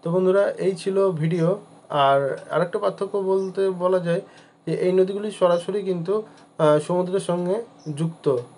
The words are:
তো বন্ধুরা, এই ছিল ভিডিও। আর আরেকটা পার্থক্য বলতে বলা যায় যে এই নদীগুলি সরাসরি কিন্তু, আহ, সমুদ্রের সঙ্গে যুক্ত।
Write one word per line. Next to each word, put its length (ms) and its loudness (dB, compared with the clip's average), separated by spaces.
তো 80 -4
বন্ধুরা, 380 4
এই 260 -2
ছিল 360 0
ভিডিও। 480 0
আর 480 2
আরেকটা 280 -2
পার্থক্য 380 -4
বলতে 520 0
বলা 300 0
যায় 220 -2
যে 60 -2
এই 180 0
নদীগুলি 400 0
সরাসরি 520 0
কিন্তু, 400 -4
আহ, 220 6
সমুদ্রের 400 -2
সঙ্গে 440 -2
যুক্ত। 380 -2